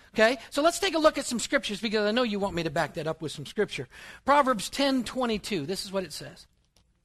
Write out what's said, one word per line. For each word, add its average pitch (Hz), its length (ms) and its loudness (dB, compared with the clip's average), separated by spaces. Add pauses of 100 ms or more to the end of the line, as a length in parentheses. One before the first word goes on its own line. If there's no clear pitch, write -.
(140)
Okay? 226 240 4 (140)
So 285 100 0
let's 339 180 4
take 370 160 0
a 320 40 2
look 302 180 6
at 277 80 -4
some 233 140 -4
scriptures - 420 -2
because 214 260 0
I 214 40 2
know 247 120 0
you 208 160 -2
want 190 160 -2
me 170 80 0
to 165 60 -2
back 147 240 -2
that 156 140 -6
up - 140 -4
with 156 100 -6
some 143 140 -10
scripture. - 420 -4 (360)
Proverbs 262 460 4
ten 269 340 0
twenty-two. 220 640 -2
This 185 180 -6
is 190 80 -12
what 190 120 -4
it 156 100 -12
says. 147 340 -14 (580)